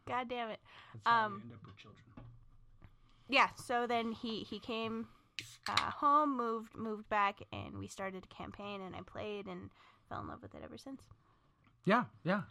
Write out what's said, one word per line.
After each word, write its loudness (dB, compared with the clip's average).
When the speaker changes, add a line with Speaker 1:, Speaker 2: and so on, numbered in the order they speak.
Speaker 1:
God 0
damn -2
it. -6
Speaker 2:
That's 0
how 10
Speaker 1:
Um, 0
Speaker 2:
you -8
end -12
up -16
with -16
children. -20
Speaker 1:
Yeah, 8
so 0
then 2
he, -4
he -8
came, -4
uh, 0
home, 6
moved, -2
moved -6
back, 2
and -8
we -8
started -8
a -20
campaign, -10
and -10
I -10
played -8
and -10
fell -6
in -8
love -12
with -14
it -12
ever -12
since. -12
Speaker 2:
Yeah, 6
yeah. 2